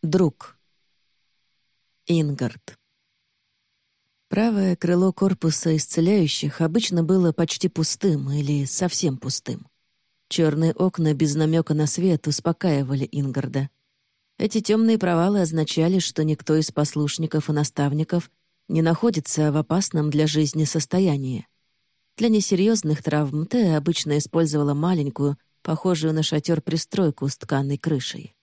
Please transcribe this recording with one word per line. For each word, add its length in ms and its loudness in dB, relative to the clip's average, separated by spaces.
Друг. 560 0
Ингард. 680 -2
Правое 480 2
крыло 380 2
корпуса 640 0
исцеляющих 840 0
обычно 440 0
было 280 4
почти 380 -2
пустым 600 -2
или 360 0
совсем 520 -2
пустым. 480 -8
Черные 460 2
окна 400 0
без 220 2
намека 380 2
на 140 2
свет 400 0
успокаивали 840 -2
Ингарда. 600 -4
Эти 220 0
темные 380 2
провалы 420 2
означали, 600 0
что 260 -2
никто 320 0
из 120 0
послушников 800 -2
и 40 0
наставников 760 -2
не 140 0
находится 720 0
в 20 0
опасном 540 0
для 180 2
жизни 380 0
состоянии. 840 -2
Для 100 0
несерьезных 760 2
травм 440 -2
Тея 300 2
обычно 400 0
использовала 560 0
маленькую, 640 -2
похожую 520 -2
на 100 0
шатер 380 -2
пристройку 680 -2
с 100 -6
тканной 400 -2
крышей. 640 -6